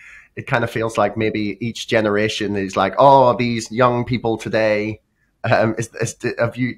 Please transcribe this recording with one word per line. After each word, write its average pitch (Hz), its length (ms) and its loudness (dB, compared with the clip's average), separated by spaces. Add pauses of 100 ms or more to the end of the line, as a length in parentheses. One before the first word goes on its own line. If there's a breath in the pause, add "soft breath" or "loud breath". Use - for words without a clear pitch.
(100)
<laughs> - 260 -20
it 110 100 -14
kind 117 180 2
of 117 60 -2
feels 113 260 -4
like 104 200 2
maybe 107 440 -2
each 117 260 -8
generation 107 680 0
is 98 200 -4
like, 95 220 0
"Oh, 131 380 6
these 120 340 -4
young 120 340 2
people 113 340 -2
today." 107 640 -2 (440)
Um, 110 320 2
is, 113 140 -8 (100)
is, 113 160 -6 (220)
have 117 180 -2
you, 120 220 -4